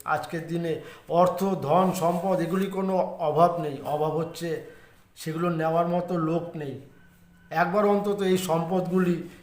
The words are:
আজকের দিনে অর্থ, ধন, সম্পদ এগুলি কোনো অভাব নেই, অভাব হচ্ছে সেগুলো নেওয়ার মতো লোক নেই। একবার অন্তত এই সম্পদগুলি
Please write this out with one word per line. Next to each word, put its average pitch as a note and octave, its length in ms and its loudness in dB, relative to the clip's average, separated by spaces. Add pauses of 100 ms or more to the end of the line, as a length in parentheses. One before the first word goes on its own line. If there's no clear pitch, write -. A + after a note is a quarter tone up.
আজকের D#3 420 -4
দিনে E3 340 -4 (280)
অর্থ, F3 360 4
ধন, F3+ 480 2
সম্পদ F3 480 0
এগুলি F#3 260 0
কোনো F#3+ 540 -2
অভাব E3 400 4
নেই, D3 160 -4 (100)
অভাব D3+ 300 -2
হচ্ছে E3 480 -6 (520)
সেগুলো E3 340 -4
নেওয়ার E3 380 0
মতো F3 300 0
লোক E3 380 -2
নেই। C#3 240 -8 (680)
একবার F3 360 2
অন্তত G3+ 360 2
এই F#3 160 4
সম্পদগুলি F3 880 0 (140)